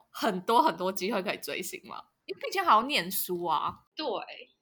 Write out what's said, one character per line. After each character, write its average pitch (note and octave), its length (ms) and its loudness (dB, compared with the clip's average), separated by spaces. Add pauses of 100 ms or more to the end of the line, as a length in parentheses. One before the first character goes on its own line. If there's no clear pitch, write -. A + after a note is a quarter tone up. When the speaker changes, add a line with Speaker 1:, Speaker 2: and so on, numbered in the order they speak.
(120)
Speaker 1:
很 F#3+ 300 0
多 A#3 200 6
很 E3 140 2
多 F#3 160 -2
机 G3 180 -2
会 G#3 100 0
可 F#3 140 -2
以 - 40 -4
追 - 220 -6
星 - 240 -10
吗？ - 200 -14 (220)
因 F#4+ 100 -10
为 - 40 -20
毕 C5+ 120 -6
竟 F#4+ 120 0
还 E4+ 60 4
要 A3 120 8
念 A#3 280 0
书 F3+ 320 -4
啊。 E3+ 380 -2 (160)
Speaker 2:
对， D#4 100 -6 (560)